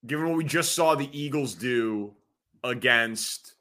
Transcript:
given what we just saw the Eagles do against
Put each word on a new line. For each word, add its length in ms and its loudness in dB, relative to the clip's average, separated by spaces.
given 220 -2
what 100 0
we 60 0
just 320 0
saw 180 4
the 160 -2
Eagles 360 -4
do 580 -2
against 960 0